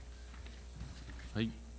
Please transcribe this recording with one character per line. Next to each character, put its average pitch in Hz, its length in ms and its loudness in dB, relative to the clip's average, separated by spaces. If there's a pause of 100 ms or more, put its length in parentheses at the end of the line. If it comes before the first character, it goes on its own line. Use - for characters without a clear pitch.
(1300)
は 107 80 8
い。 113 80 8 (300)